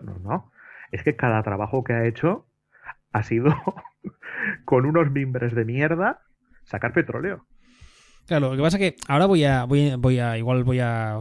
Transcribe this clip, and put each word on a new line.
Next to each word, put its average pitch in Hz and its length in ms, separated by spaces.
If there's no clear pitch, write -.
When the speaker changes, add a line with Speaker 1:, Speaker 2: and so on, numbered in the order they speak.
Speaker 1:
No, 98 160
no. 110 340
Es - 120
que 147 120
cada 110 280
trabajo 107 400
que 123 100
ha 117 140
hecho 151 400
ha 107 80
sido 123 340
<laughs> - 1120
con 131 220
unos 156 240
mimbres 127 420
de 117 120
mierda 160 560
sacar - 300
petróleo. 113 520
Speaker 2:
Claro, 143 240
lo 135 60
que 139 40
pasa 165 160
es 196 160
que - 140
ahora 147 180
voy 185 180
a, 135 200
voy, 143 340
voy 127 220
a, 117 180
igual 123 260
voy 127 180
a 113 400